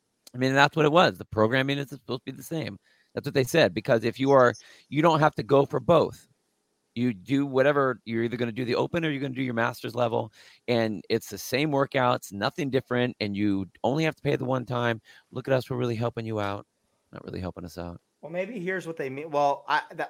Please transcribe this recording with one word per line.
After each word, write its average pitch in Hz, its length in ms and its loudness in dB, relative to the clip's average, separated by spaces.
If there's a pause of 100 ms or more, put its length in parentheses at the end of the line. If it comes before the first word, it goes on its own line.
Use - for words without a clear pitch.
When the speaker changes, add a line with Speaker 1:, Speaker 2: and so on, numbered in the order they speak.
(340)
Speaker 1:
I 127 40 -10
mean, 131 160 0
that's 143 220 4
what 156 80 4
it 147 80 4
was. 156 240 4
The 98 100 -14
programming 131 520 0
is 139 100 -8
supposed 131 380 -10
to 127 60 -8
be - 40 -16
the 135 60 -16
same. 127 360 -8 (360)
That's - 120 -6
what 143 80 -6
they 135 100 2
said, 123 280 4
because 113 320 0
if 113 160 -2
you 135 120 4
are, 123 200 8 (360)
you 143 120 -2
don't 160 200 4
have 151 160 4
to 156 60 -2
go 135 220 6
for 135 160 -4
both. 143 460 2 (680)
You 120 200 0
do 139 320 -2
whatever, 135 580 2
you're 113 200 -2
either 120 120 -4
gonna 117 160 -4
do 123 120 -6
the 120 100 -2
Open 165 300 0
or 156 60 -2
you're 139 120 -4
gonna 135 120 -6
do 131 80 -4
your 123 120 -4
Masters 117 400 -2
level, 117 380 -2 (360)
and 113 400 0
it's 113 220 -2
the 98 80 -10
same 147 320 -2
workouts, 135 600 0
nothing 123 380 -4
different, 123 500 0
and 104 160 -4
you 98 300 0 (180)
only 143 200 0
have 156 120 -4
to - 60 -20
pay 139 140 0
the 131 80 -4
one 127 220 -2
time. 120 340 -2 (300)
Look - 180 -10
at 135 60 2
us, 127 160 -2
we're 127 80 -6
really 120 180 -2
helping 113 300 -4
you 110 140 -4
out. 101 260 -6 (460)
Not - 120 -16
really - 160 -10
helping 87 240 -8
us 87 140 -16
out. 87 220 -10 (220)
Speaker 2:
Well, 151 100 -14
maybe 190 260 -8
here's 175 280 -6
what 160 100 -10
they 143 120 -6
mean. 143 220 -10
Well, 143 380 0
I, 143 140 0 (120)
tha-, 151 160 -6